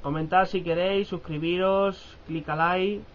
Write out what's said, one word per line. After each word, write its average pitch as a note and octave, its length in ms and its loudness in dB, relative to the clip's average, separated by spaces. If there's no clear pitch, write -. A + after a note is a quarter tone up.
Comentad D#3 440 2
si F#3+ 160 -2
queréis, F3+ 460 0
suscribiros, F#3 1160 0
clic D#3+ 240 -6
a D3+ 60 -2
like. F#3 460 0